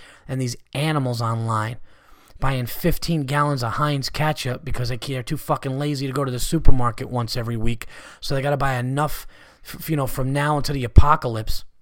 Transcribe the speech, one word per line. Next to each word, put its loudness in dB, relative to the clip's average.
and -4
these -4
animals 0
online 0
buying 0
fifteen 0
gallons 2
of -2
Heinz 0
ketchup -2
because 0
they -4
can't, -6
they're -4
too -4
fucking -2
lazy -2
to -4
go 0
to -2
the -2
supermarket 6
once -4
every -4
week. 0
So -4
they -2
gotta 0
buy 0
enough, -2
f-, -10
you 0
know, 0
from -2
now 0
until -2
the -2
apocalypse. 2